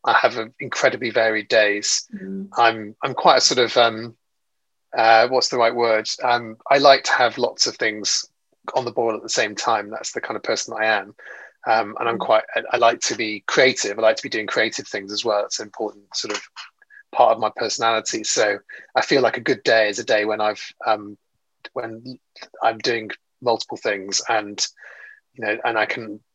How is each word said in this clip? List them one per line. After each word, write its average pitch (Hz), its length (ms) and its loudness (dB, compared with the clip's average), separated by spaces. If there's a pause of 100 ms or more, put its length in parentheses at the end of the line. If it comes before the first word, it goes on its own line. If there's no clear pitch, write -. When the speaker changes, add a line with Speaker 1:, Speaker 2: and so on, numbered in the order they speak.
Speaker 1:
I 113 100 2
have 117 240 2
an 113 220 -8
incredibly 127 500 -2
varied 110 380 0
days. 104 640 2
Speaker 2:
Mm. 95 420 -10
Speaker 1:
I'm, 113 460 2
I'm 139 120 -4
quite 147 240 6
a - 20 6
sort 127 180 2
of, 117 180 2
um, 117 400 2 (800)
uh, 113 320 6
what's 127 220 0
the 127 80 -2
right 117 160 4
word? 113 340 0 (140)
Um, 117 340 -2 (140)
I 139 80 6
like 139 260 8
to - 80 0
have 120 260 2
lots - 280 0
of - 100 -6
things 107 500 -4 (480)
on 131 100 0
the 120 80 -6
boil 113 240 -2
at - 60 -10
the 113 60 -14
same 107 260 -2
time. 104 360 -2
That's - 220 -10
the - 80 -8
kind 113 160 -8
of - 60 -8
person 113 340 -4
I 110 100 -2
am. 104 280 -2 (520)
Um, 110 320 0
and 117 100 -2
I'm 117 100 -2
Speaker 2:
Mm. - 80 -8
Speaker 1:
quite, 110 180 4 (100)
I, 113 80 -2 (100)
I 123 40 2
like 117 240 4
to 117 160 -4
be 107 300 -6
creative. 123 520 2
I 110 40 0
like 110 140 4
to - 60 -10
be - 60 -10
doing 110 180 -4
creative 110 400 -2
things 101 260 -10
as 104 120 -6
well. 104 200 0
It's - 140 -6
an 110 80 -10
important 101 380 -10 (100)
sort 107 180 -6
of - 80 -6 (720)
part 117 220 6
of 113 60 -4
my 107 140 0
personality. 113 680 -2
So 104 340 0 (360)
I 123 80 2
feel 139 180 2
like 123 160 2
a 120 40 -8
good - 240 -2
day 113 240 4
is 101 100 -4
a 110 60 -8
day 107 200 2
when 107 160 -4
I've, 107 240 -2 (220)
um, 104 320 -4 (540)
when 120 460 -12 (440)
I'm 113 160 0
doing 110 320 -4 (320)
multiple 117 340 -2
things 101 520 -4
and, 104 360 -2 (720)
you 113 100 -12
know, 107 200 -4
and 117 120 0
I 107 100 2
can 107 340 -8 (140)